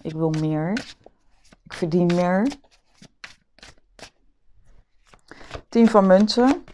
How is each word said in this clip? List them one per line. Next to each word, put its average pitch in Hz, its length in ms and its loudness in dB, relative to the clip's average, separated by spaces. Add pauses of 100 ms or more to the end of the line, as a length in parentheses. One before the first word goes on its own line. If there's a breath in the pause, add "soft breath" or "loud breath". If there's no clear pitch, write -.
Ik 156 120 -12
wil 160 160 -4
meer. 156 400 -4 (920)
Ik - 100 -20
verdien 175 320 -2
meer." 180 420 0 (3250 loud breath)
Tien 226 200 4
van 196 180 4
munten. 240 560 2 (100)